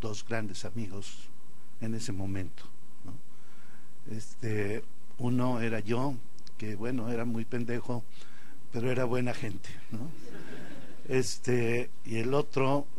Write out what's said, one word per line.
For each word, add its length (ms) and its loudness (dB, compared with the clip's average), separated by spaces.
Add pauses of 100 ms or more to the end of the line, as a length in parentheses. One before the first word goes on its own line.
dos 260 -2
grandes 380 0
amigos 640 0 (520)
en 140 0
ese 180 0
momento, 500 0 (420)
¿no? 1120 0
Este, 680 0 (340)
uno 420 2
era 200 0
yo, 340 2 (420)
que, 180 0
bueno, 360 0
era 140 0
muy 200 2
pendejo, 580 0 (720)
pero 180 0
era 140 0
buena 300 2
gente, 340 0 (220)
¿no? 200 0 (1000)
Este, 840 0 (140)
y 120 0
el 180 0
otro 520 2 (120)